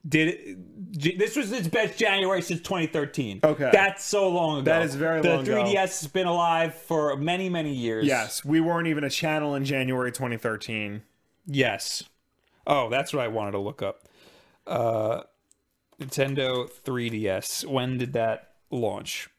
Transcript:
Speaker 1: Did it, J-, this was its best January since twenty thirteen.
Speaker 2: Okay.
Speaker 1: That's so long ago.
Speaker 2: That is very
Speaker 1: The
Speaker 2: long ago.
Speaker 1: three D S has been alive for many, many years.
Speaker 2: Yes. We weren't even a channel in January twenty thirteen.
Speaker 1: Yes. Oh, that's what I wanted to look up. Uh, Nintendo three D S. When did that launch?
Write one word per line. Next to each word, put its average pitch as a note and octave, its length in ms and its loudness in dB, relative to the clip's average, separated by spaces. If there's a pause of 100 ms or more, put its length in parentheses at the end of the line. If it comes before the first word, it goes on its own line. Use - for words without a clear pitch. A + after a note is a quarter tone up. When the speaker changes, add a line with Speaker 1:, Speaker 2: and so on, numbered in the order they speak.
Speaker 1:
Did D#3 240 4
it, F#3+ 280 -10 (400)
J-, E3+ 180 0
this A3 200 0
was A3+ 160 -2
its G#3 160 -2
best A3 280 0
January G3 460 2
since E3+ 180 -4
twenty E3+ 280 -2
thirteen. C#3 560 -4
Speaker 2:
Okay. D3 280 4
Speaker 1:
That's G3 320 4
so G3 240 2
long E3+ 300 2
ago. C3 60 -2
Speaker 2:
That E3 180 4
is C#3 140 -2
very D#3+ 260 0
Speaker 1:
The E3+ 60 4
Speaker 2:
long E3 140 2
ago. G#3+ 200 2
Speaker 1:
three G3+ 100 2
D G3+ 60 4
S F#3+ 220 0
has D3+ 100 -10
been F#3 160 0
alive E3+ 480 2
for D3+ 420 0
many, F3 320 -2
many D#3+ 240 -2
years. A2+ 320 0
Speaker 2:
Yes. A#2+ 400 0
We D#3 160 4
weren't E3+ 280 2
even D3+ 160 0
a C3+ 60 -2
channel D3+ 440 0
in C3+ 100 -2
January B2+ 480 0
twenty A#2+ 240 -4
thirteen. G#2+ 640 -4 (440)
Speaker 1:
Yes. B2+ 560 0 (640)
Oh, C3 240 2
that's C3+ 240 0
what C3+ 80 0
I A#2 60 0
wanted G#2+ 240 -2
to G2+ 80 -2
look G2+ 200 -6
up. - 280 -6 (580)
Uh, A2+ 560 0 (800)
Nintendo C3+ 680 0
three B2 400 -4
D G#2+ 200 -2
S. - 360 -2
When C3 320 -2
did B2 180 -2
that A2+ 400 -2 (180)
launch? G#2+ 560 -4 (100)